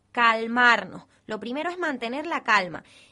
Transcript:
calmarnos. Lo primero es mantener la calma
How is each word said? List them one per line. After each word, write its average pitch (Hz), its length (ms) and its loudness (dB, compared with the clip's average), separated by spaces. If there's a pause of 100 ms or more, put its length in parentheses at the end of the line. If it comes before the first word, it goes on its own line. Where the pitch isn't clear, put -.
(120)
calmarnos. 226 920 2 (240)
Lo 214 120 -6
primero 262 300 -6
es 359 80 -8
mantener 285 480 -4
la 302 180 -4
calma 190 400 2 (280)